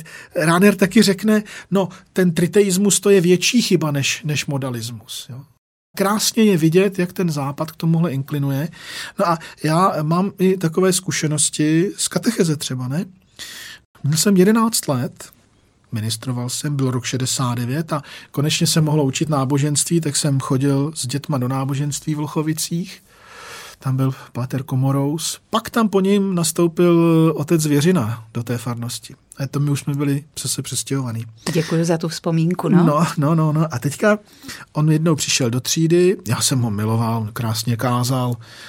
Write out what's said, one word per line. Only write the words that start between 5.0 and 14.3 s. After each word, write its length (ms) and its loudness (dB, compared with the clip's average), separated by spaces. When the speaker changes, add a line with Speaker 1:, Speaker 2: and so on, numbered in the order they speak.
Speaker 1:
Jo? 120 -16
Krásně 480 0
je 120 6
vidět, 420 2
jak 140 -2
ten 180 -2
Západ 400 -4
k 60 -20
tomuhle 360 0
inklinuje. 560 -2
No 100 0
a 100 0
já 400 2
mám 360 0
i 180 2
takové 360 2
zkušenosti 1040 0
z 120 -4
katecheze 480 0
třeba, 320 -6
ne? 160 -2
Měl 140 2
jsem 180 4